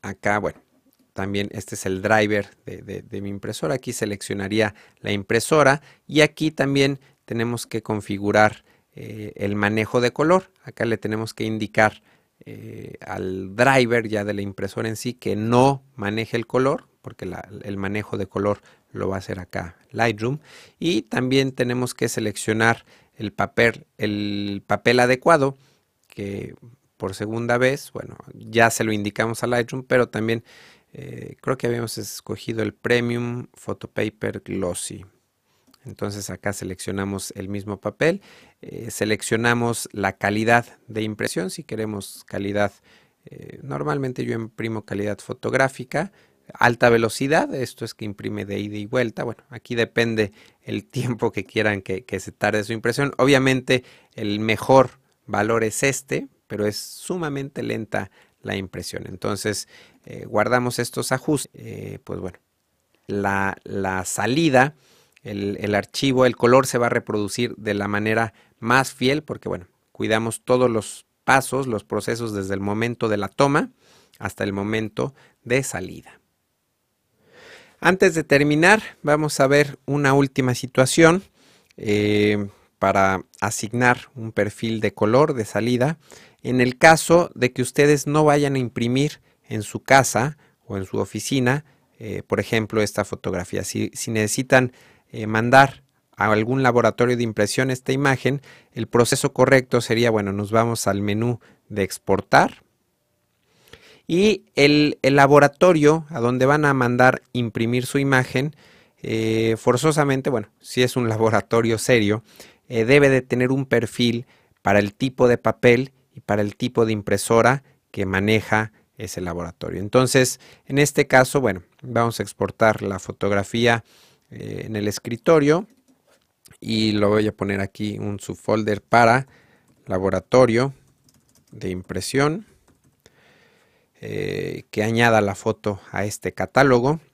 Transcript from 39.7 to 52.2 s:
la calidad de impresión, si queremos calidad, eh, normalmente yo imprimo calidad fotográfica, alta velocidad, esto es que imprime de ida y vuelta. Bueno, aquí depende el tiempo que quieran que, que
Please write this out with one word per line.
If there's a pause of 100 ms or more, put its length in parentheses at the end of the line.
la
calidad (220)
de
impresión,
si
queremos
calidad, (520)
eh,
normalmente
yo
imprimo
calidad
fotográfica, (400)
alta
velocidad,
esto
es
que
imprime
de
ida
y
vuelta.
Bueno,
aquí
depende (280)
el
tiempo
que
quieran
que,
que